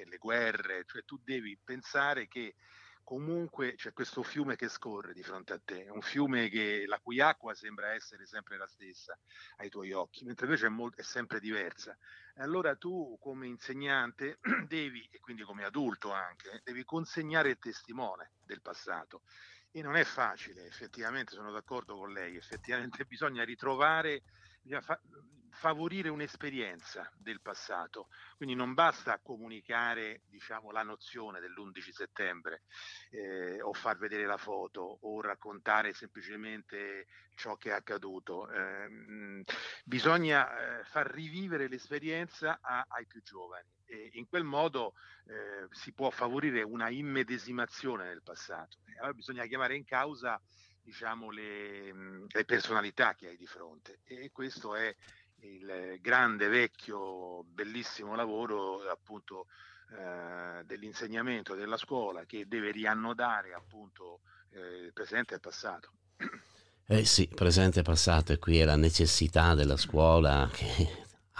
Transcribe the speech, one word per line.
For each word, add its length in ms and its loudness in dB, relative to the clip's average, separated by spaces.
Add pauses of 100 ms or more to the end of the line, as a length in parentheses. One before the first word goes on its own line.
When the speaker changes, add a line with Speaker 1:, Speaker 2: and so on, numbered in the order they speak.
Speaker 1:
le 140 -14
guerre, 680 0
cioè 200 -12
tu 200 -14
devi 400 -6
pensare 640 -2
che 280 -8 (480)
comunque 680 -4
c'è 180 -10
questo 300 -6
fiume 340 -2
che 120 -4
scorre 440 -8
di 100 -14
fronte 300 -10
a 100 -6
te, 280 -10
un 100 -10
fiume 480 2
che, 380 0
la 120 -2
cui 220 -2
acqua 340 2
sembra 380 -6
essere 340 -10
sempre 300 -12
la 100 -10
stessa 500 -16 (400)
ai 120 -12
tuoi 240 -8
occhi, 320 -4
mentre 220 -4
invece 200 2
è 40 2
mol-, 260 -4
è 60 -12
sempre 360 -6
diversa. 580 -6 (380)
E 80 -12
allora 320 0
tu 460 -6
come 260 -10
insegnante 920 -4
<clears throat> 260 -2
devi, 460 -6
e 80 -20
quindi 220 -12
come 220 -10
adulto 480 -2
anche, 520 -8
devi 200 -8
consegnare 680 0
il 80 0
testimone 760 -8 (120)
del 180 -12
passato. 600 -10 (480)
E 120 -10
non 140 0
è 80 8
facile, 600 -2
effettivamente 680 -8
sono 180 -10
d'accordo 440 -8
con 160 -12
lei, 240 -8
effettivamente 680 -6
<laughs> 20 -6
bisogna 380 -2
ritrovare, 800 2 (400)
bisogna 180 -8
fa-, 200 -4 (540)
favorire 540 0
un'esperienza 1080 -6
del 240 -10
passato, 680 -8 (280)
quindi 180 -4
non 200 -2
basta 480 4
comunicare, 1040 -4
diciamo, 440 -12
la 120 -2
nozione 580 -10
dell'undici 520 -14
settembre, 720 -4 (480)
eh, 520 -6
o 100 -4
far 240 0
vedere 300 -2
la 100 0
foto 640 -8
o 200 -8
raccontare 760 0
semplicemente 1120 -12 (300)
ciò 200 -6
che 140 -8
è 20 0
accaduto. 760 -6
Ehm, 920 -8 (420)
bisogna, 960 2
eh, 40 -12
far 260 0
rivivere 580 -4
l'esperienza 920 -4
a-, 280 -2
ai 180 -8
più 160 -20
giovani 460 -16 (180)
e 280 -16
in 120 -10
quel 180 -2
modo, 500 0 (320)
eh, 440 -10
si 220 -14
può 180 0
favorire 520 0
una 280 -2
immedesimazione 1120 -2
nel 180 -10
passato. 640 -12
E 120 -20
allora 160 -6
bisogna 320 -8
chiamare 300 0
in 80 -10
causa, 560 -2 (420)
diciamo, 480 -8
le, 600 -10
mm, 360 -14
le 160 2
personalità 680 4
che 140 -16
hai 80 -14
di 100 -20
fronte 580 -18
e 280 -12
questo 420 -6
è 200 0 (500)
il 560 -10
grande, 480 6
vecchio, 960 0
bellissimo 720 -8
lavoro 760 -2
appunto, 560 -10 (440)
eh, 760 -10
dell'insegnamento, 880 -6
della 220 -2
scuola, 480 -4
che 220 -10
deve 240 -2
riannodare 840 0
appunto, 680 -16 (300)
eh, 360 -12
il 60 -14
presente 400 -4
e 40 -4
il 60 -12
passato. 500 -10 (240)
<clears throat> 360 -10 (340)
Speaker 2:
Eh 200 8
sì, 220 8
presente 520 8
e 20 6
passato, 520 8
e 40 4
qui 200 8
è 80 12
la 100 8
necessità 800 8
della 240 8
scuola 720 8
che 140 0 (500)
<laughs> 240 -20